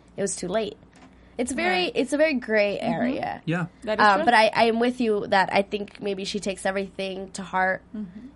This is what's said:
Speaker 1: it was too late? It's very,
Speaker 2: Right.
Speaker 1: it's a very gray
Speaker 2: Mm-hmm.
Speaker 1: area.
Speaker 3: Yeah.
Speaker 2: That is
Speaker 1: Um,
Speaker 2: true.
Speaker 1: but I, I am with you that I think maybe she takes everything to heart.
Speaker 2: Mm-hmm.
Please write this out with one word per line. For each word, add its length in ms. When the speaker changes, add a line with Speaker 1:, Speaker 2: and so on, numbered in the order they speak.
Speaker 1:
it 40
was 140
too 140
late? 280
It's 140
very, 340
Speaker 2:
Right. 100
Speaker 1:
it's 180
a 40
very 180
gray 460
Speaker 2:
Mm-hmm. 120
Speaker 1:
area. 520
Speaker 3:
Yeah. 200
Speaker 2:
That 160
is 60
Speaker 1:
Um, 120
Speaker 2:
true. 80
Speaker 1:
but 80
I, 200
I 120
am 140
with 220
you 260
that 240
I 120
think 380
maybe 220
she 160
takes 260
everything 640
to 120
heart. 380
Speaker 2:
Mm-hmm. 400